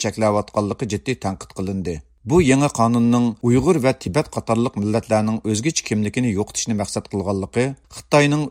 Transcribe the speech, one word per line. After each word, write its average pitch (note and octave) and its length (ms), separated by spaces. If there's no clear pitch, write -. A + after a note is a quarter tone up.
cheklayotganligi G#2 880
jiddiy G#2 220
tanqid - 320
qilindi. F#2+ 380
Bu D#3 120
yangi C3+ 280
qonunning A#2+ 480
Uyg'ur C3 360
va C3 80
Tibet C#3+ 340
qatorliq A#2 460
millatlarning G#2+ 560
o'zgacha A#2 380
kimligini G#2+ 500
yo'qotishni G#2+ 440
maqsad G2+ 300
qilganligi G2 520
Xitoyning D3 560